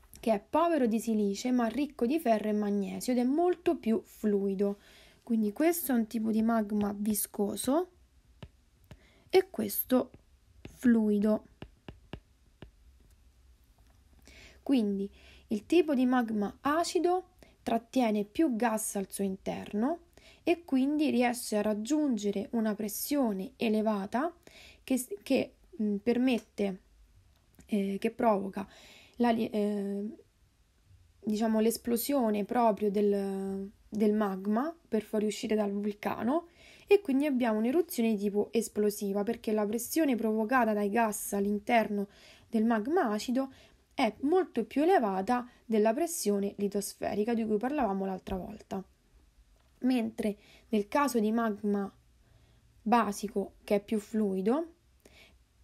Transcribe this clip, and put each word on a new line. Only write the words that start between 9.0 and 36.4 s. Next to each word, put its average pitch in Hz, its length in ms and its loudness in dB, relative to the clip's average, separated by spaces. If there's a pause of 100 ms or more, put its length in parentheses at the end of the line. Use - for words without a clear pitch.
e 370 220 4
questo 240 600 -2 (640)
fluido. 214 720 2 (3250)
Quindi 202 480 0 (380)
il 208 180 -4
tipo 311 280 4
di 254 120 2
magma 226 560 0
acido 339 760 0 (260)
trattiene 226 640 0
più 269 320 0
gas 220 400 -2
al 196 140 -4
suo - 140 -4
interno 196 840 -4 (420)
e 339 160 0
quindi 277 460 2
riesce 240 480 0
a - 20 2
raggiungere 214 920 0
una 220 220 0
pressione 214 840 -2
elevata 220 800 0 (480)
che 262 140 0
s-, 247 260 -6
che, - 300 0 (300)
mm, 208 140 0
permette, 220 840 0 (840)
eh, 196 340 -2
che 226 100 -2
provoca 202 560 0 (500)
la 240 120 2
li-, 226 220 0
eh, 202 680 -4 (1040)
diciamo, 220 400 2
l'esplosione 226 840 0
proprio 214 440 2
del, 196 800 0 (160)
del 208 280 2
magma 214 600 -2 (140)
per 214 140 0
fuoriuscire 214 520 -2
dal 208 160 0
vulcano 214 760 -2 (400)